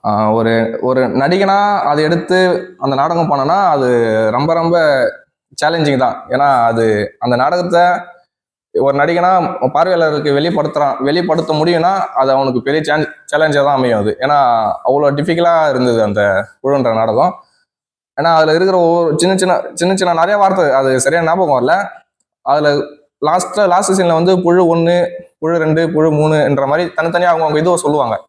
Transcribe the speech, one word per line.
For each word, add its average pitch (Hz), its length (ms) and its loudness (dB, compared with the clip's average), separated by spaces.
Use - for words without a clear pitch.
ஆஹ், 107 300 0
ஒரு, 113 180 2
ஒரு 127 200 0
நடிகனா 190 400 2
அதை 147 240 0
எடுத்து 170 340 0
அந்த 135 160 -2
நாடகம் 160 360 0
பண்ணனா 143 260 0
அது 139 180 0
ரொம்ப, 147 220 -2
ரொம்ப 170 220 0
சேலஞ்சிங் 147 460 0
தான். 117 140 -2
ஏன்னா 139 180 0
அது, 113 220 2
அந்த 120 160 -2
நாடகத்தை 175 480 0
ஒரு 135 220 0
நடிகனா 170 320 0
பார்வையாளருக்கு 156 680 0
வெளிப்படுத்துறான், 147 720 -2
வெளிப்படுத்த 160 500 -2
முடியும்னா 170 400 0
அது 135 180 0
அவனுக்கு 131 300 0
பெரிய 147 220 -2
சேலஞ்ச்-, 147 300 -2
சேலஞ்சா 147 360 0
தான் 143 140 2
அமையும் 120 220 0
அது. 104 200 -2
ஏன்னா 143 180 0
அவ்வளோ 143 300 0
டிஃபிகல்ட்டா 170 420 0
இருந்தது 123 340 0
அந்த 104 180 -2
புழுன்ற 135 380 -2
நாடகம். 113 360 0
ஏன்னா 165 160 0
அதுல 156 220 2
இருக்கிற 185 240 2
ஒவ்வொரு 165 400 0
சின்ன 180 180 0
சின்ன, 185 180 0
சின்ன 185 220 0
சின்ன 180 180 0
நிறைய 180 240 0
வார்த்தை, 190 360 2
அது 135 260 2
சரியா 156 240 0
ஞாபகம் 160 340 0
வரல. 131 180 2
அதுல 147 240 0
லாஸ்ட்ல, 180 460 -2
லாஸ்ட் 190 280 0
சீன்ல 175 180 0
வந்து 175 280 2
புழு 175 260 2
ஒண்ணு, 170 280 2
புழு 160 200 -2
ரெண்டு, 156 320 0
புழு 156 220 0
மூணுன்ற 147 560 0
மாதிரி 156 220 0
தனித்தனியா 175 420 -2
அவங்கவங்க 156 300 0
இதுவை 175 160 0
சொல்லுவாங்க. 147 380 -2